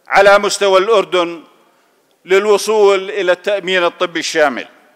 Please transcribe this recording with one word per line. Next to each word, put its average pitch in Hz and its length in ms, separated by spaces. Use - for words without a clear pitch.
على 196 300
مستوى 196 400
الأردن 180 680
للوصول 196 880
إلى 180 220
التأمين 185 520
الطبي 170 360
الشامل 135 460